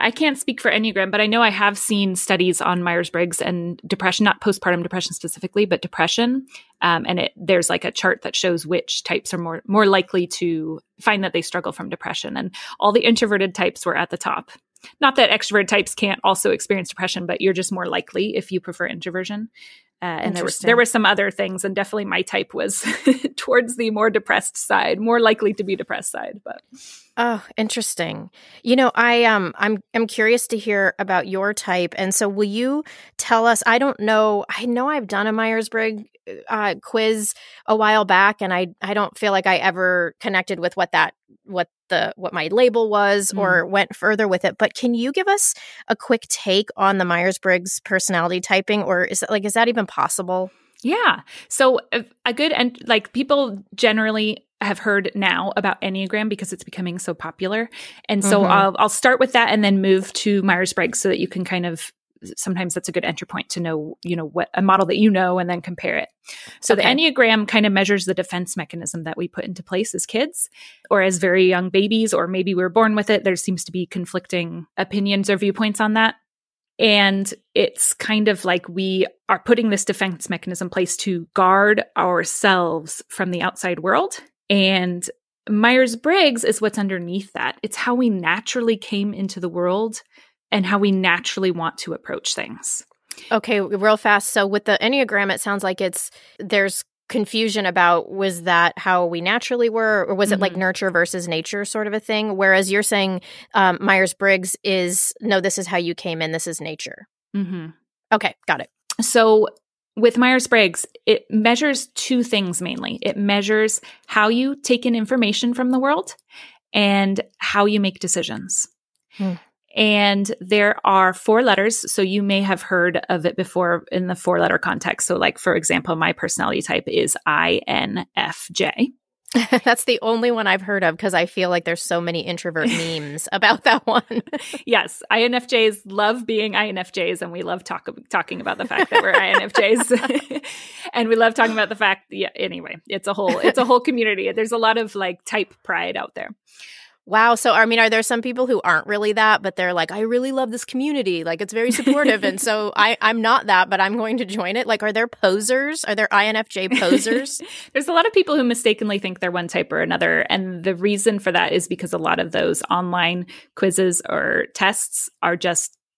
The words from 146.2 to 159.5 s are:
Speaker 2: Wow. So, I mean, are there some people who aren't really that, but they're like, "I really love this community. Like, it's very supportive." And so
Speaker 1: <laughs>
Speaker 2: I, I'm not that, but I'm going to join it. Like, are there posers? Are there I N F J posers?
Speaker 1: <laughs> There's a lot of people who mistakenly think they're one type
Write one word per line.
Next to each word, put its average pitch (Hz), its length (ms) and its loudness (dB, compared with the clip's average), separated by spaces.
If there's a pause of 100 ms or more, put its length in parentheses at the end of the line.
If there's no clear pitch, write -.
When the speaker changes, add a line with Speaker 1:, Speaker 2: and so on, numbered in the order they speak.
Speaker 2:
Wow. 220 280 4
So, 226 180 2
I 220 140 6
mean, 226 140 2
are 220 100 4
there 220 120 2
some 233 200 -2
people 247 240 -2
who 247 160 2
aren't 160 240 2
really 208 280 -2
that, 214 280 4
but 190 140 -6
they're 180 160 0
like, 165 180 0
"I 202 100 -8
really 247 300 0
love 262 220 -2
this 240 120 -8
community. 254 600 -2
Like, 165 160 -4
it's 202 120 -8
very 226 200 0
supportive." 262 500 2
And 190 180 -2
so 214 320 -2
Speaker 1:
<laughs> - 40 -14
Speaker 2:
I, 220 240 4
I'm 220 200 2
not 226 260 2
that, 185 220 4
but 190 120 0
I'm 196 160 0
going 220 220 -2
to 240 60 -4
join 190 300 -4
it. 240 120 -2
Like, 214 180 0
are 214 80 -2
there 226 160 0
posers? 247 760 0
Are 208 120 -4
there 214 160 0
I 202 140 4
N 220 100 0
F 220 120 -4
J 190 200 -4
posers? 254 720 0 (160)
Speaker 1:
<laughs> - 160 -20
There's 285 160 -2
a 359 40 -2
lot 339 140 4
of 453 60 -2
people 349 240 2
who 269 80 2
mistakenly 214 560 0
think 185 180 -8
they're 180 140 -4
one 175 160 -4
type 175 240 -4